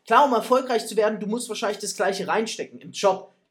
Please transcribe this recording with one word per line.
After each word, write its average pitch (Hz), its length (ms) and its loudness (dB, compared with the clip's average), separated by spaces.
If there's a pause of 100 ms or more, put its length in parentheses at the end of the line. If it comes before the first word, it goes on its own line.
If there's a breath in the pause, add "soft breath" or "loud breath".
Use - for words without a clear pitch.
Klar, 240 180 6
um 269 80 2
erfolgreich 247 540 0
zu 208 100 -6
werden, 214 240 2
du 165 60 -6
musst 233 240 -6
wahrscheinlich 214 300 -4
das 196 140 -8
Gleiche 185 320 -2
reinstecken 170 540 -4
im - 120 -18
Job. - 420 0 (160)